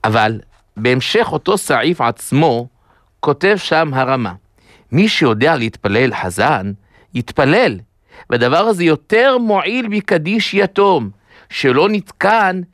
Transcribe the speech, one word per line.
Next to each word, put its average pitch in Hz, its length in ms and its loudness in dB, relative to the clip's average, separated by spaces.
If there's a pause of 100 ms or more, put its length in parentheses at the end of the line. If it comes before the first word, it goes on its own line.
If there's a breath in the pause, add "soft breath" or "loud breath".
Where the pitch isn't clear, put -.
אבל 110 360 0 (360)
בהמשך 127 560 -2
אותו 190 260 -2
סעיף 143 420 -2
עצמו, 123 680 -2 (520)
כותב 185 360 0
שם 160 380 -2
הרמ"א, 131 380 -2 (600 soft breath)
"מי 123 160 2
שיודע 151 480 2
להתפלל 113 580 -2
חזן, 101 580 -2 (420 soft breath)
יתפלל, 147 640 0 (520 loud breath)
והדבר 123 280 2
הזה 196 260 0
יותר 226 540 2
מועיל 220 500 -2
מקדיש 196 680 -2
יתום, 190 560 2 (400 soft breath)
שלא 139 380 2
נתקן 196 720 0 (140)